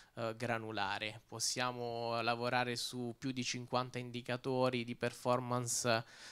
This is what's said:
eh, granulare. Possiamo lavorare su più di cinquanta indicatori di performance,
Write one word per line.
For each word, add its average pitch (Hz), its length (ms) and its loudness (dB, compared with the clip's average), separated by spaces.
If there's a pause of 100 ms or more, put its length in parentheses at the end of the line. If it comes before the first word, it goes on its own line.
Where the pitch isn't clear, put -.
(140)
eh, 113 220 -2
granulare. 110 880 -2
Possiamo 117 960 0
lavorare 120 560 2
su 120 420 -4
più 135 140 -4
di 127 100 -2
cinquanta 123 560 -2
indicatori 123 840 0
di 120 120 -6
performance, 123 1080 2 (280)